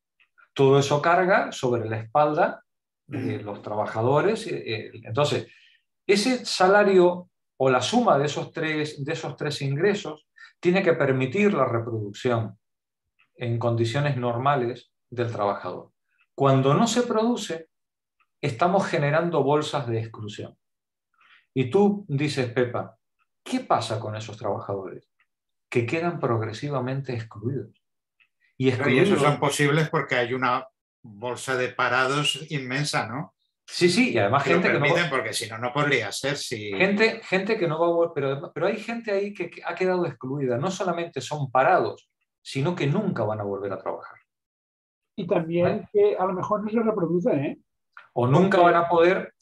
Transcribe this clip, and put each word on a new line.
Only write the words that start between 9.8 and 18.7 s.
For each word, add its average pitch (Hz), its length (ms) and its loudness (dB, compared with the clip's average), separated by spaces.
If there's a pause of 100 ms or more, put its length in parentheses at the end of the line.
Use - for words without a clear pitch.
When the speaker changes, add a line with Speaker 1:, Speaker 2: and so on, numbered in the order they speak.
Speaker 1:
tiene 180 240 2
que 170 120 4
permitir 139 580 2
la 143 140 2
reproducción 113 920 -2 (800)
en 117 220 -4
condiciones 120 580 0
normales 123 720 -2 (200)
del 117 200 -2
trabajador. 98 600 -4 (440)
Cuando 135 380 4
no 180 140 4
se 247 160 2
produce, 220 640 -2 (720)
estamos 180 460 0